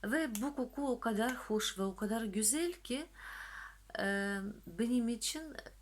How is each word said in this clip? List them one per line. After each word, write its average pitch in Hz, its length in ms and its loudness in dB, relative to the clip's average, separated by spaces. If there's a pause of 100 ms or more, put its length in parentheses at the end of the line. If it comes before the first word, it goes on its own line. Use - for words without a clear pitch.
Ve 226 380 2
bu 285 140 0
koku 269 360 0
o 240 80 0
kadar 220 360 2
hoş - 440 0
ve 190 40 4
o 196 120 0
kadar 214 280 0
güzel 226 500 2
ki, 285 320 -4 (920)
e, 196 380 2 (300)
benim 233 420 2
için 294 460 -2 (260)